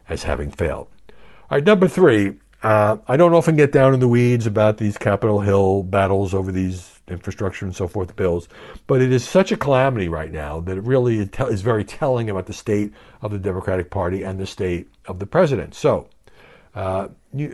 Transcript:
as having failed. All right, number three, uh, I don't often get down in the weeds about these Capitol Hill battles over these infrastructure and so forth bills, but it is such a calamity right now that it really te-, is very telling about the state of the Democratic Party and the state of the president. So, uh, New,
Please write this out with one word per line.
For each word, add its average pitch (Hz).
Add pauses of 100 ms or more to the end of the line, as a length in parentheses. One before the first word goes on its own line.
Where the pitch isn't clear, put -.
as 80
having 71
failed. - (640)
All 139
right, 143
number 190
three, 110 (240)
uh, 107 (100)
I 127
don't 170
often 165
get 147
down 135
in 127
the 127
weeds 120
about 107
these 104
Capitol 104
Hill 98
battles 98
over 95
these 92
infrastructure 95
and 92
so 92
forth 92
bills, 87 (400)
but 131
it 127
is 127
such 190
a -
calamity 131
right 78
now 78
that 92
it 98
really 120
te-, 127
is 98
very 107
telling 120
about 92
the 104
state 104 (280)
of 104
the 101
Democratic 92
Party 92
and 95
the 95
state 90 (180)
of 90
the 98
president. 123
So, 113 (680)
uh, 95 (240)
New, 143